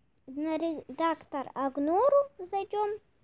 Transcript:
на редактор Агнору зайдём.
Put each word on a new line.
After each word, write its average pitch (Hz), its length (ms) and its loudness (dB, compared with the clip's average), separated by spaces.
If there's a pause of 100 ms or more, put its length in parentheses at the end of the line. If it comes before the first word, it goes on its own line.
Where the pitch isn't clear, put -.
(260)
на 302 320 -4
редактор 311 960 -4
Агнору 359 840 2
зайдём. 403 600 -4 (240)